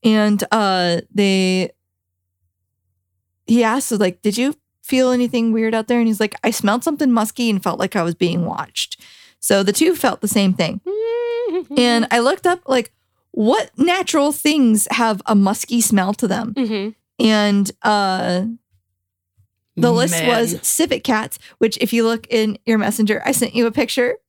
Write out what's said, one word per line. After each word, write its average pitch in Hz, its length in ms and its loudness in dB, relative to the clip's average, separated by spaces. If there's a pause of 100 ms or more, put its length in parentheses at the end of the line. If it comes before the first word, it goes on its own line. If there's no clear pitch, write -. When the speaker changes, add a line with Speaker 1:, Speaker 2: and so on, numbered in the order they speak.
Speaker 1:
And, 208 480 2
uh, 185 500 0 (120)
they, 190 580 0 (1800)
he 233 160 4
asked, 233 280 0
like, 196 300 -6
"Did 208 160 -2
you 269 180 -2 (260)
feel 254 300 0
anything 240 400 0
weird 220 240 0
out 220 120 -4
there?" 240 120 2
And 233 80 2
he's 214 140 0
like, 208 220 -2
"I 233 80 2
smelled 214 320 0
something 294 280 0
musky 226 380 0
and 202 120 0
felt 196 180 -4
like 196 160 -4
I 180 80 0
was 170 120 -2
being 170 300 -2
watched." - 540 -8 (400)
So 196 220 2
the 196 120 0
two 330 220 2
felt - 260 -2
the 214 60 -4
same 196 260 2
thing. 170 340 -4
Speaker 2:
Mm-hmm. 453 880 -4
Speaker 1:
And 240 340 2
I 240 80 2
looked 277 280 0
up, 359 180 0
like, 262 280 -2 (380)
what 233 460 0
natural 330 540 2
things 269 600 2
have 220 340 0
a 220 100 0
musky 202 460 2
smell 196 340 2
to 226 120 -2
them? 214 260 -4
Speaker 2:
Mm-hmm. 214 360 -4 (360)
Speaker 1:
And, 208 460 4 (120)
uh, 190 640 0 (1300)
the 240 180 2
list 240 200 2
Speaker 2:
Men. - 140 0
Speaker 1:
was 233 400 0
civet - 380 -2
cats, - 340 -2 (180)
which 226 220 0
if 226 140 -2
you 233 120 2
look 226 240 -2
in 220 360 0
your 226 120 2
messenger, 208 480 0
I - 60 0
sent - 240 -2
you 233 100 2
a 226 60 0
picture 240 460 -2 (100)